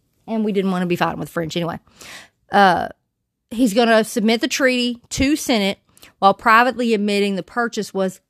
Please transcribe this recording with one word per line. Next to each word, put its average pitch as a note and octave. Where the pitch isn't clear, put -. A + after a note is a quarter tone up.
And A3
we A3
didn't F#3+
wanna F3+
be F3
fighting E3
with D3+
French E3
anyway. E3+
Uh, F#3+
he's A3+
gonna A3+
submit A3+
the D4
treaty B3
to C4+
Senate G3+
while G3
privately A#3
admitting G3+
the F3
purchase -
was F#3+